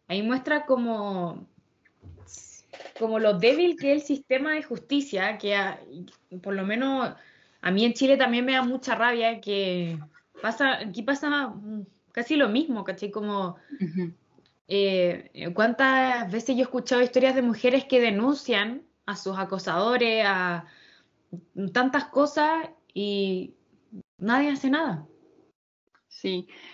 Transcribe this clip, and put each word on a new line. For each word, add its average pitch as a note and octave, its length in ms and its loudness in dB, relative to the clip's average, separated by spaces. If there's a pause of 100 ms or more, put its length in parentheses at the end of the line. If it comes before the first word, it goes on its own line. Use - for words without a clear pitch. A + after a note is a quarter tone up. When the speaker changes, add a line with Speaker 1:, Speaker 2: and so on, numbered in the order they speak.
Speaker 1:
ahí G3 140 -4
muestra C4 440 -2
como, G#3 800 -2 (1500)
como A3 200 0
lo G#3 200 4
débil D4+ 400 4
que C#4 140 2
es D4 100 2
el - 40 -14
sistema C#4+ 480 -2
de D4+ 80 -4
justicia, A3 760 -4
que G3+ 180 -2
a-, G3 240 -2 (600)
por G3 120 -6
lo G3 100 -4
menos B3 500 -2 (460)
a F3+ 100 -2
mí G3 140 4
en A#3+ 100 4
Chile C4+ 220 6
también B3 280 2
me C4 80 0
da C4 100 2
mucha B3+ 320 -2
rabia A#3 460 0
que F3+ 580 -2 (420)
pasa, B3 400 0
aquí G#3+ 220 -10
pasa, C#4 460 -2
mm, G#3 380 -12 (260)
casi B3 240 -2
lo C#4 120 4
mismo, A#3 360 -2
¿cachai? G3 260 -8
Como, G3+ 460 -4 (240)
Speaker 2:
Ujú. F3 320 -4 (560)
Speaker 1:
eh, F#3+ 680 0
eh, F3 200 -8
¿cuántas B3 800 2
veces A#3 240 0
yo B3 40 2
he B3+ 40 4
escuchado B3 380 2
historias B3+ 320 4
de C4 80 2
mujeres B3 420 2
que C4 160 4
denuncian A#3 840 0 (200)
a G3+ 100 -6
sus F#3+ 220 -6
acosadores, G#3 880 0
a F3+ 400 0 (1040)
tantas C4 340 2
cosas, D4+ 640 0 (260)
y G3 640 -2 (640)
nadie B3+ 340 0
hace C4+ 180 -2
nada? C4+ 360 -2 (1000)
Speaker 2:
Sí, F#3 400 -6 (240)